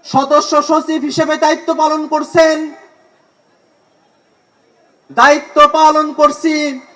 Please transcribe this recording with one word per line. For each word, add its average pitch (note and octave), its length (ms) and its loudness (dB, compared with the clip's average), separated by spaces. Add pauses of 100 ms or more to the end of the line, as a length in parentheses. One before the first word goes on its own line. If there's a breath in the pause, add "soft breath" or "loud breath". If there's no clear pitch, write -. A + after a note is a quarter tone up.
সদস্য C#4+ 460 0 (180)
সচিব D#4 300 -2 (100)
হিসেবে D#4 240 -2 (100)
দায়িত্ব D#4+ 240 -2 (120)
পালন D#4 220 0 (100)
করছেন, D#4 440 0 (2500)
দায়িত্ব C#4+ 460 2 (220)
পালন D#4 280 4 (120)
করছি D4+ 360 0 (420)